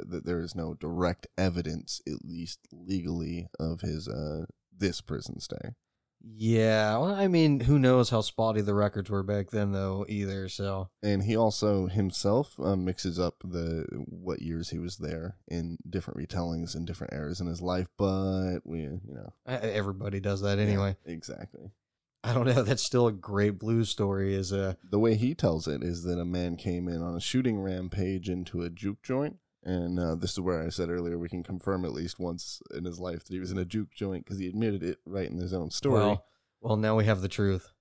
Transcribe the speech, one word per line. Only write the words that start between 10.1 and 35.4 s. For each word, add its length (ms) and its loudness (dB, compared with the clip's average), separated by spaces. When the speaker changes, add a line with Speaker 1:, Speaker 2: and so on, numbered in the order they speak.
Speaker 2:
so. 420 -4
Speaker 1:
And 220 2
he 120 2
also 520 4
himself, 720 0
uh, 160 2
mixes 420 -2
up 260 0
the, 420 -2
what 360 -6
years 260 -6
he 80 -6
was 200 -6
there 400 -8
in 320 -6
different 300 -6
retellings 560 -4
in 100 -6
different 280 -8
eras 280 -6
in 60 -2
his 120 -4
life, 280 0
but 680 2
we, 160 -6
you 260 -6
know. 260 -14
Speaker 2:
E-, 40 -4
everybody 680 -2
does 220 0
that 180 2
Speaker 1:
Yeah, 60 4
Speaker 2:
anyway. 300 2
Speaker 1:
exactly. 640 -12
Speaker 2:
I 120 0
don't 100 4
know, 160 6
<laughs> 0 -
that's 220 2
still 240 4
a 40 4
great 460 2
blues 320 2
story, 460 2
is, 180 0
uh, 220 0
Speaker 1:
The 120 2
way 160 6
he 180 2
tells 340 0
it 140 -2
is 220 -4
that 160 0
a 60 -2
man 300 -2
came 320 -2
in 140 -2
on 140 -4
a 40 -6
shooting 400 0
rampage 680 -2
into 320 -4
a 80 -4
juke 320 -6
joint. 360 -2
And, 360 0
uh, 160 0
this 160 -2
is 80 -6
where 240 0
I 60 -4
said 200 -2
earlier 300 -2
we 100 -6
can 140 -6
confirm 420 -2
at 80 -4
least 260 -6
once 440 -8
in 100 -6
his 160 -6
life 240 -6
that 80 -20
he 80 -4
was 120 -6
in 80 -2
a 60 0
juke 260 -4
joint 340 -4
'cause 140 -6
he 80 -4
admitted 340 0
it 240 -2
right 240 -4
in 80 -6
his 160 -4